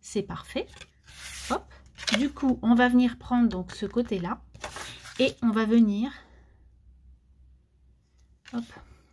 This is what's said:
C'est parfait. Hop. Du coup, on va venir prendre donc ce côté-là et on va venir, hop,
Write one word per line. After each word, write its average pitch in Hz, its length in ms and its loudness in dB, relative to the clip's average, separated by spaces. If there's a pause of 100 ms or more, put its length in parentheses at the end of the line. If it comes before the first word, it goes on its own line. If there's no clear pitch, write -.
C'est - 220 -6
parfait. - 440 -8 (840)
Hop. - 220 -6 (460)
Du 277 120 0
coup, 262 320 0
on 233 120 4
va 247 140 6
venir 247 280 4
prendre 240 320 2
donc 185 220 -4
ce - 160 -8
côté-là 202 560 -4 (760)
et - 200 2
on 233 100 2
va 220 160 0
venir, 220 440 4 (2500)
hop, 233 100 -6 (480)